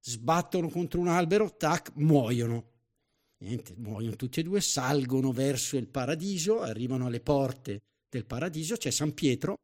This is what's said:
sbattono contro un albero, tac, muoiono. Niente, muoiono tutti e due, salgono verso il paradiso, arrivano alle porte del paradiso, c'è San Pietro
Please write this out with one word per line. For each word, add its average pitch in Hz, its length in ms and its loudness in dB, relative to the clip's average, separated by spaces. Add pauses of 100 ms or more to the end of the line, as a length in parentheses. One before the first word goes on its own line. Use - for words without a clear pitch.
sbattono 160 680 0
contro 170 320 -2
un 175 80 2
albero, 180 480 4
tac, 165 380 0
muoiono. 120 800 4 (640)
Niente, 98 380 -10
muoiono 110 400 -6
tutti 127 240 -6
e - 20 -2
due, 185 180 0
salgono 131 720 0
verso 135 440 0
il 120 120 -2
paradiso, 170 720 -2
arrivano 127 460 -2
alle 117 140 -4
porte 135 600 0 (280)
del - 180 -6
paradiso, 156 500 -4
c'è - 140 -2
San 147 240 0
Pietro 147 500 0